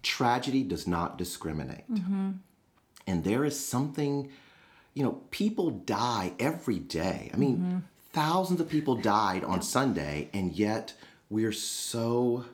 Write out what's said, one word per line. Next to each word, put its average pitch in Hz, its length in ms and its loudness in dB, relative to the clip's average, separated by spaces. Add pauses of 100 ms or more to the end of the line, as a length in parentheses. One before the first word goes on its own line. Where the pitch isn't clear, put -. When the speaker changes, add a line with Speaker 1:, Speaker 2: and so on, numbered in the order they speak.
Speaker 1:
tragedy 127 600 2
does 87 240 -4
not 85 300 0
discriminate. 78 720 -6
Speaker 2:
Mm-hmm. 196 400 0 (760)
Speaker 1:
And 87 160 0
there 117 220 2
is 139 140 -2
something, 143 680 -2 (640)
you 139 100 0
know, - 180 0 (100)
people 202 400 0
die 110 680 0
every 127 400 0
day. - 540 -2
I - 40 0
mean, 139 200 4
Speaker 2:
Mm-hmm. 180 200 0 (360)
Speaker 1:
thousands 170 480 2
of 156 80 -2
people 147 260 2
died 101 480 4
on 92 140 0
Speaker 2:
Yeah. - 60 2
Speaker 1:
Sunday, 78 680 0
and 92 200 0
yet 104 400 0 (360)
we're 110 220 2
so 120 1040 0